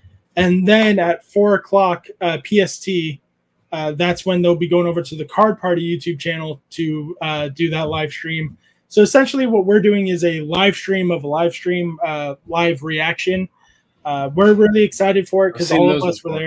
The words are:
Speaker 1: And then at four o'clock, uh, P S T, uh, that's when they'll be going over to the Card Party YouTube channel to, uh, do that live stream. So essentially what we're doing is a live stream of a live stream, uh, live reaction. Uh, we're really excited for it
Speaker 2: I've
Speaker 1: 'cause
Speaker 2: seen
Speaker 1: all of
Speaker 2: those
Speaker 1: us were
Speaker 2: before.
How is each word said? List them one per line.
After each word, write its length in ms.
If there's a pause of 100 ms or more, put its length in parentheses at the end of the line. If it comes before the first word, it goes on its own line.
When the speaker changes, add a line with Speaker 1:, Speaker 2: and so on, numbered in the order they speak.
(360)
Speaker 1:
And 300
then 320
at 260
four 300
o'clock, 520 (140)
uh, 220
P 180
S 180
T, 420 (520)
uh, 200
that's 340
when 160
they'll 140
be 120
going 180
over 160
to 140
the 80
Card 360
Party 360
YouTube 220
channel 420 (100)
to, 500
uh, 280
do 220
that 180
live 240
stream. 440 (320)
So 140
essentially 440
what 200
we're 160
doing 260
is 160
a 160
live 340
stream 380
of 100
a 60
live 240
stream, 500
uh, 320 (140)
live 340
reaction. 680 (560)
Uh, 300
we're 200
really 280
excited 460
for 180
it 40
Speaker 2:
I've 80
Speaker 1:
'cause 100
Speaker 2:
seen 100
Speaker 1:
all 120
of 100
Speaker 2:
those 160
Speaker 1:
us 80
were 60
Speaker 2:
before. 160